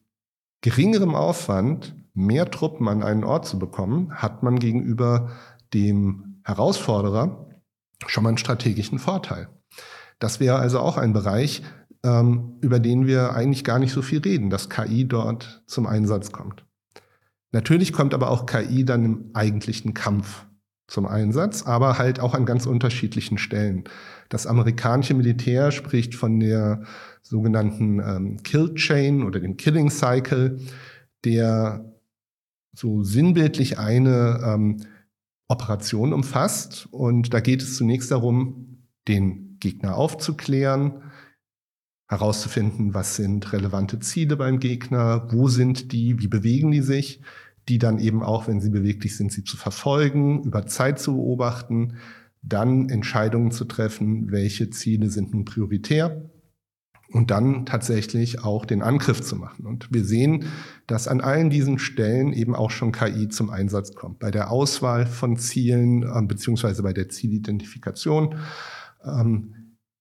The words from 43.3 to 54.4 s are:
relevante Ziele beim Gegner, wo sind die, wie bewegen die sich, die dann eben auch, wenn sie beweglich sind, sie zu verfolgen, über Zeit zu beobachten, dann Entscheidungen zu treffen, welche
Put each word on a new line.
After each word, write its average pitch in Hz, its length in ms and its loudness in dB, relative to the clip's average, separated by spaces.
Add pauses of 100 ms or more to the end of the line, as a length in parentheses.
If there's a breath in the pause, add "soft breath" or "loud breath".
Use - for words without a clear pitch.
relevante 98 480 -2
Ziele 151 380 -2
beim 131 220 0
Gegner, 120 720 0
wo 120 160 4
sind 127 440 2
die, 117 280 0
wie 101 80 0
bewegen 117 440 2
die 147 100 4
sich, 139 400 -2 (460 loud breath)
die 123 100 2
dann 113 220 4
eben 110 240 2
auch, 110 240 -2
wenn 104 140 0
sie 104 80 0
beweglich 104 480 0
sind, 101 140 -2
sie 101 120 -8
zu - 140 -10
verfolgen, 143 840 0
über 107 220 -2
Zeit 139 340 0
zu 143 160 -2
beobachten, 120 840 -2 (440 loud breath)
dann 123 480 2
Entscheidungen 113 600 0
zu 117 140 -6
treffen, 110 640 -2
welche 101 380 0